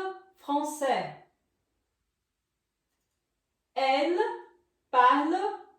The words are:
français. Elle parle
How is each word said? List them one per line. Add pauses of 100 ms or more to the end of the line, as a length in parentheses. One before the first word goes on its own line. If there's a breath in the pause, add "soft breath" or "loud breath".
(400)
français. (2500)
Elle (720)
parle (420)